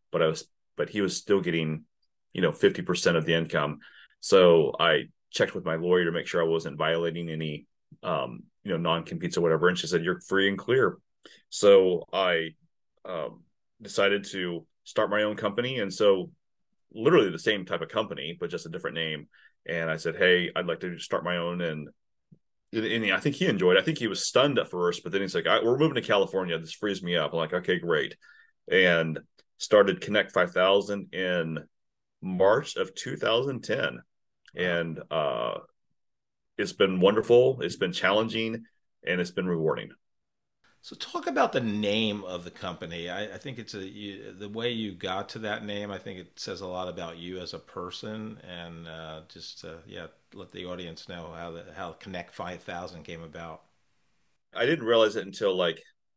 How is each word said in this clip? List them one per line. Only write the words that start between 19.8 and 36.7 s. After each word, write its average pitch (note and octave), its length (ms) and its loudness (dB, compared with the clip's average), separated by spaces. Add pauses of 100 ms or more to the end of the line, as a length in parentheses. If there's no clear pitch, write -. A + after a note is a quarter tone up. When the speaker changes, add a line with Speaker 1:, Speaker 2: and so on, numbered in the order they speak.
Speaker 1:
I D#2+ 60 -2
said, D#2+ 180 -4
"Hey, F2+ 400 4
I'd F2+ 100 -2
like E2 140 -4
to F2+ 180 -8
start E2 260 -4
my F2 140 -2
own." F2 240 -4
And, D#2 280 -6 (840)
and A2 380 0
I F#2+ 80 2
think C#3+ 160 0
he F3+ 100 0
enjoyed F#2 320 4
it. - 20 8
I F#2 40 0
think D#3+ 160 -2
he A#2+ 80 -2
was F#2+ 180 -4
stunned C3 320 4
at - 140 -2
first, F2 320 -2
but E2+ 80 -10
then G2 100 0
he's F#2 140 -4
like, E2+ 100 -2
"I, F#2 180 4
we're A#2 140 4
moving C#3+ 240 2
to - 0 -
California. F#2 560 0
This E2 160 -8
frees G2 300 -4
me F2 120 -2
up." D#2 160 0
I'm E2 60 -4
like, D#2+ 160 -2
"Okay, F2+ 240 0
great." D#2+ 380 -2 (560)
And E2 480 4 (400)
started G2 420 2
Connect G#2 300 -2
five F2+ 200 0
thousand G2 640 0
in E2+ 460 -2 (640)
March F#2+ 520 2
of - 200 -6
two - 220 -8
thousand A#2+ 460 0
ten. G#2 360 -2 (560)
Speaker 2:
Wow. F2+ 80 -2
Speaker 1:
And, E2+ 360 -2 (120)
uh, B1 480 -2 (960)
it's G2+ 160 -4